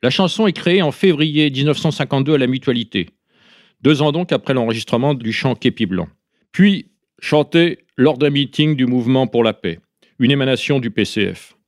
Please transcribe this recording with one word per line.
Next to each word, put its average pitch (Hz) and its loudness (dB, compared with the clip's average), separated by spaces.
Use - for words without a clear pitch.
La 202 2
chanson 190 0
est 175 0
créée 180 0
en 151 0
février 151 0
dix-neuf 139 0
cent 156 -2
cinquante-deux 143 -2
à - 2
la 135 2
Mutualité, 120 -4
deux 143 4
ans 147 2
donc 170 -4
après 135 -2
l'enregistrement 117 -2
du 113 -6
chant - -2
Képi 117 -2
Blanc, 87 -4
puis 196 2
chantée 156 0
lors 135 2
d'un 143 0
meeting 143 0
du 127 0
Mouvement 123 0
pour 117 0
la 110 2
paix, 85 -8
une 123 2
émanation 135 0
du 117 -6
P 104 -2
C 95 -4
F. - -20